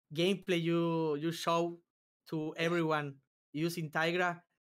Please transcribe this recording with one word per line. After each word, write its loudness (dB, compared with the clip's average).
gameplay 0
you, 2
you -2
showed 0
to -4
everyone 0
using -2
Tigra 0